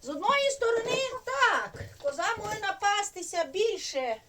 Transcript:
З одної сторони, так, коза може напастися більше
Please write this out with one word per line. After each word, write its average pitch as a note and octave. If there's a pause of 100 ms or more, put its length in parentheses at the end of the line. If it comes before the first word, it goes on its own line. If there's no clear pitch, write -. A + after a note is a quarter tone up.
З A#3+
одної A#4
сторони, A#4+ (220)
так, B4+ (180)
коза F4
може G#4+
напастися G4
більше C#4 (120)